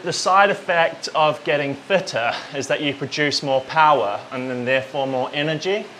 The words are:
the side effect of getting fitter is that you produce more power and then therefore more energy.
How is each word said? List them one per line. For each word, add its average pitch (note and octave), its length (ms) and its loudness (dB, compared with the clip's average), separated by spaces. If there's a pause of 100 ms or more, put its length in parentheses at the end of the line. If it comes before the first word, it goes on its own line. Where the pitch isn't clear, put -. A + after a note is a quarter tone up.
the E3+ 80 -4
side G3 380 4
effect F3+ 640 0
of D3+ 300 2
getting C#3+ 300 0
fitter A#2+ 580 -2 (200)
is C3+ 140 -6
that D3 140 0
you C#3+ 120 -2
produce D3 480 -2
more C3+ 200 0
power C3 580 4 (120)
and C3 180 -6
then B2 160 -6
therefore C3+ 420 0
more C3 240 -2
energy. D#3+ 540 -2 (140)